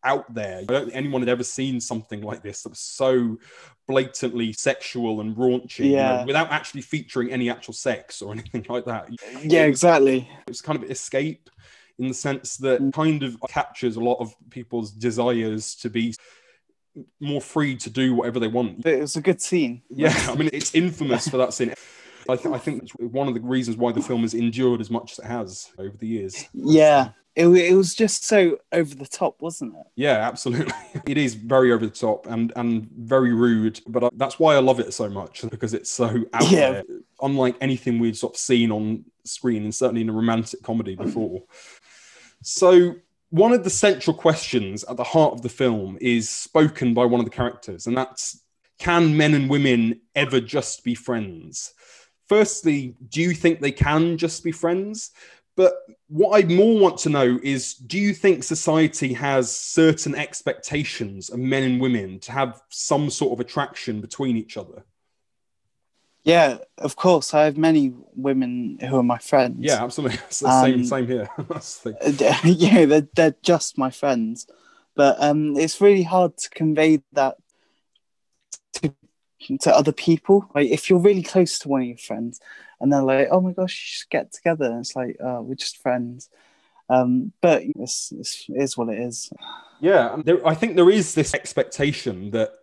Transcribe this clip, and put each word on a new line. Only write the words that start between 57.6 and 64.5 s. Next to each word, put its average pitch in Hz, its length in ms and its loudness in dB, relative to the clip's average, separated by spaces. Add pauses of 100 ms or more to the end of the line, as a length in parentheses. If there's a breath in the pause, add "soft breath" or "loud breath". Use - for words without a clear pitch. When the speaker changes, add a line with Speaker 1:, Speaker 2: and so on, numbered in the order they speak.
Speaker 1:
do 131 240 -8
you 202 140 0
think 175 300 2
society 156 720 0
has 131 420 -2
certain 160 600 2
expectations 131 1120 -8
of - 100 -10
men 131 240 0
and 127 160 0
women 104 420 -2
to - 120 -16
have 131 360 -4
some 147 420 -2
sort 131 220 -2
of 117 60 -10
attraction 123 600 -6
between 127 340 -4
each 110 220 -8